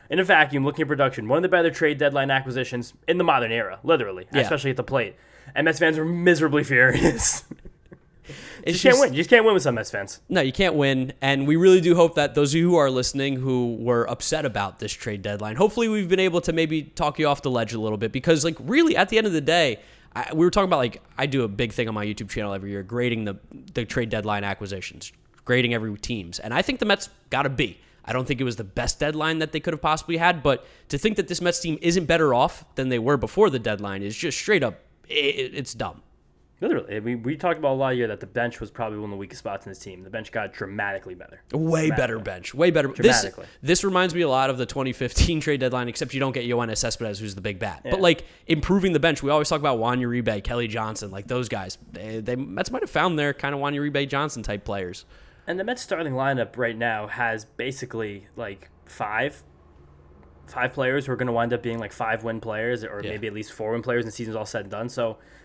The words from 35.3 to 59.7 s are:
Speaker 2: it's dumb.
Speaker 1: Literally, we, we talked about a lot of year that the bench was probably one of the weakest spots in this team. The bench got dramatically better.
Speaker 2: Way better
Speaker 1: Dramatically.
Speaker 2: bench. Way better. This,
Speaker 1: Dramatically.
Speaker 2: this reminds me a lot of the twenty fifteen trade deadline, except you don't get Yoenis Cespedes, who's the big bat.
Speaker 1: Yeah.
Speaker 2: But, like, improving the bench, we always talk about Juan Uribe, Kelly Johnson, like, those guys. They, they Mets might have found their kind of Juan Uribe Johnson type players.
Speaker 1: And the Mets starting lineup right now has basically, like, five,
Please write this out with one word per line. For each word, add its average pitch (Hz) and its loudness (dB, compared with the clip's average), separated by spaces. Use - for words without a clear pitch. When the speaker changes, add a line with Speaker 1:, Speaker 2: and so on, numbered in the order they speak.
Speaker 2:
it's 131 -8
dumb. 101 -8
Speaker 1:
Literally, 110 -2
we, 120 -2
we 135 -6
talked 165 -2
about 143 0
a - 0
lot 135 0
of 127 0
year 117 0
that 104 -8
the - -12
bench 120 -4
was 107 -10
probably 110 -8
one 104 -8
of 104 -10
the 101 -8
weakest 98 -12
spots 101 -8
in 98 -14
this 92 -18
team. 92 -16
The 95 -20
bench 110 -10
got 104 -6
dramatically 98 -6
better. - -20
Speaker 2:
Way 160 2
better 120 0
Speaker 1:
Dramatically. 104 -8
Speaker 2:
bench. 92 -10
Way 170 4
better. 151 2
This, - -8
Speaker 1:
Dramatically. - -8
Speaker 2:
this - 2
reminds 185 2
me 175 0
a 160 2
lot 131 2
of 127 -2
the 123 -2
twenty 131 -4
fifteen - 0
trade 143 0
deadline, 123 -2
except 131 -8
you 135 -4
don't 135 0
get 123 -6
Yoenis 120 0
Cespedes, 110 -4
who's 104 -8
the 98 -12
big 98 -6
bat. 90 -8
Speaker 1:
Yeah. 123 -8
Speaker 2:
But, 190 0
like, 170 2
improving 180 2
the 147 2
bench, 151 0
we 139 0
always 151 2
talk 156 0
about 139 0
Juan 123 0
Uribe, 120 -2
Kelly 120 -2
Johnson, 107 -6
like, 101 -12
those 123 -4
guys. 98 -8
They, 110 -10
they 123 -4
Mets - -6
might - -6
have - -6
found 160 0
their 143 0
kind 143 -6
of 139 -6
Juan 143 -2
Uribe 143 -2
Johnson 143 -4
type 104 -6
players. 95 -8
Speaker 1:
And 180 -4
the 190 -4
Mets 247 -6
starting 160 -4
lineup 131 -2
right 117 -2
now 110 -2
has 113 -2
basically, 113 -8
like, 101 -12
five, 110 -4